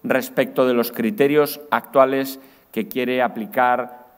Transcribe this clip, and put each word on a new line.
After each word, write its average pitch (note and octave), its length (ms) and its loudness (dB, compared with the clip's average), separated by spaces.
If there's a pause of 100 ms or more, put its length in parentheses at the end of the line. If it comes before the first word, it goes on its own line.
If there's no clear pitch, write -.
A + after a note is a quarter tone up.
respecto B2+ 580 0
de B2+ 80 2
los A#2 180 0
criterios C#3+ 680 0 (100)
actuales C3+ 680 0 (320)
que G#2 160 -4
quiere B2+ 340 -2
aplicar A#2+ 840 -2 (120)